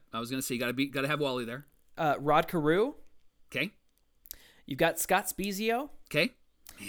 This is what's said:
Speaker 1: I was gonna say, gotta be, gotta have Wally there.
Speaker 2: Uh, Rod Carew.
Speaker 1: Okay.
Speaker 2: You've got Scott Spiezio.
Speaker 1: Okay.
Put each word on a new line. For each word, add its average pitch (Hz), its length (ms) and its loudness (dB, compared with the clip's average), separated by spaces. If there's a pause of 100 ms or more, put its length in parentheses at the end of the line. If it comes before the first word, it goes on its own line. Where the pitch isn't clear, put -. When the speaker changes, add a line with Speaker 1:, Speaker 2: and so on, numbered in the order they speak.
(120)
Speaker 1:
I 117 80 -4
was 120 100 -6
gonna 131 120 -4
say, 127 160 -2
gotta 123 140 -2
be, 135 140 0
gotta 139 220 -2
have 147 120 0
Wally 127 240 -2
there. 120 220 -10 (300)
Speaker 2:
Uh, 151 220 2
Rod 151 300 4
Carew. 180 460 4 (580)
Speaker 1:
Okay. 151 200 -2 (960)
Speaker 2:
You've 135 120 -4
got 165 200 4
Scott 196 280 2
Spiezio. 220 640 -2 (200)
Speaker 1:
Okay. 151 240 0 (540)